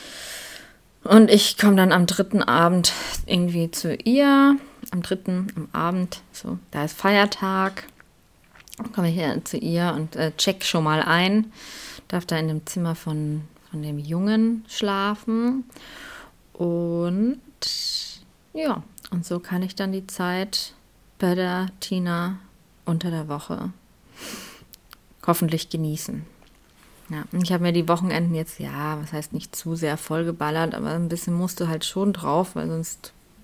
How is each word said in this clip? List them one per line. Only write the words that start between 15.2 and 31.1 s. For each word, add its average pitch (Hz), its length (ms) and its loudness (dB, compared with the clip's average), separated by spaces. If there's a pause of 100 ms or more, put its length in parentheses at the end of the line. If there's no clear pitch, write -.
Und, 175 880 0 (1120)
ja, 277 300 -2 (280)
und 175 140 -2
so 175 160 -4
kann 180 220 -4
ich 185 120 -6
dann 190 180 -4
die 190 140 -6
Zeit 185 680 -4 (440)
bei 175 160 2
der 180 340 -2 (120)
Tina 180 580 -2 (460)
unter 170 260 0
der 160 180 -4
Woche 160 420 -6 (1600)
hoffentlich 165 440 0
genießen. 156 560 -6 (840)
Ja, 151 220 -8
und 180 120 0
ich 175 100 0
hab 175 80 2
mir 175 120 2
die 170 160 2
Wochenenden 170 460 2
jetzt, 160 240 -6
ja, 147 420 -6
was 151 120 -12
heißt 151 200 -8
nicht 156 220 -8
zu 165 220 -6
sehr 160 200 -2
vollgeballert, 165 800 -2
aber 147 160 -4
ein 170 180 -2
bisschen 170 260 -4